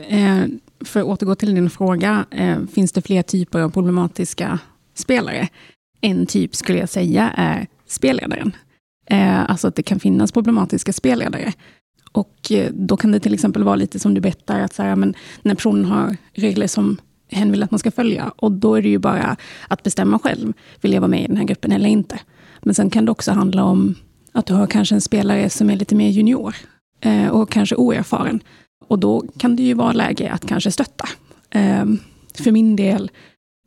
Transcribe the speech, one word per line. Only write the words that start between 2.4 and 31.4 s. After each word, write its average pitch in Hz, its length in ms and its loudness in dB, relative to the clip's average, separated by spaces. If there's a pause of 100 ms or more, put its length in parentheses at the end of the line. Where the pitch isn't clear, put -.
finns 190 260 0
det 185 100 0
fler 185 200 0
typer 175 380 -2
av 156 100 0
problematiska 175 880 -2 (360)
spelare? - 540 -2 (520)
En 180 260 0
typ 185 280 -2
skulle 180 240 -2
jag 180 100 -4
säga 180 480 0
är 175 300 -2 (200)
spelledaren. - 720 -2 (500)
Eh, 196 440 2
alltså 180 180 0
att 175 60 -2
det 196 80 -4
kan 196 180 0
finnas 202 320 2
problematiska 208 600 0
spelledare. - 600 -2 (600)
Och, - 400 -4
eh, 202 200 0
då 190 240 0
kan 214 160 2
det 208 80 4
till 208 140 0
exempel 196 300 0
vara 101 120 2
lite 98 220 -2
som 104 160 2
du 196 60 0
berättar, 202 400 -2
att 202 140 -4
så 214 80 -6
här, 196 140 0
men 196 180 0 (280)
när 202 120 2
personen 202 300 0
har 202 320 0 (160)
regler 202 340 -2
som 202 300 0 (340)
hen 208 200 0
vill 202 120 0
att 202 80 -4
man 214 80 0
ska 214 120 0
följa, 226 460 -2
och 214 160 0
då 214 220 2
är 214 80 2
det 208 60 2
ju 202 100 2
bara 208 380 -2 (320)
att - 140 -4
bestämma 196 360 0
själv, - 340 -4 (280)
vill 196 120 0
jag 196 80 2
vara - 100 2
med - 140 0
i - 20 -4
den 208 100 -2
här 208 80 -2
gruppen - 280 -2
eller 202 160 2
inte? 214 320 0 (420)
Men 208 120 0
sen 196 160 2
kan 220 140 2
det 226 80 2
också - 200 -4
handla 190 320 2
om 190 300 2 (380)
att 226 140 -2
du 185 80 0
har 202 120 2
kanske 208 280 0
en 208 60 2
spelare 202 500 0
som 208 200 2
är 202 60 2
lite 202 180 -2
mer 208 140 4
junior, 214 480 0 (440)
eh, 214 280 2
och 220 220 0
kanske 208 260 0
oerfaren. 233 640 0 (480)
Och 208 100 0
då 202 260 0 (140)
kan 240 180 2
det 247 60 0
ju 247 120 2
vara 233 180 0
läge - 380 -2
att - 160 -6
kanske 196 240 -2
stötta. - 380 -6 (420)